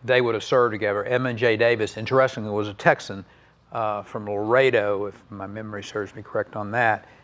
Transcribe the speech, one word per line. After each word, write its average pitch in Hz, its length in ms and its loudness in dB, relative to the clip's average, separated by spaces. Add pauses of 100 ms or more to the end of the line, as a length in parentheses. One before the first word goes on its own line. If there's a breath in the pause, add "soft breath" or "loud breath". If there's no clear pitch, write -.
they 127 160 4
would 117 140 2
have 104 100 -4
served 120 300 2
together. 104 320 0
Edmund 123 320 0
J. 113 180 4
Davis, 113 400 2
interestingly, 123 540 0
was 104 180 -2
a 104 60 -10
Texan, 104 500 0 (480 soft breath)
uh, 107 300 -4
from 104 240 -10
Laredo, 104 800 2
if 95 80 -12 (160)
my 98 160 -12
memory 107 360 -12
serves 101 320 -8
me 107 80 -14
correct - 340 -6
on 101 160 -6
that, 113 340 2 (180 soft breath)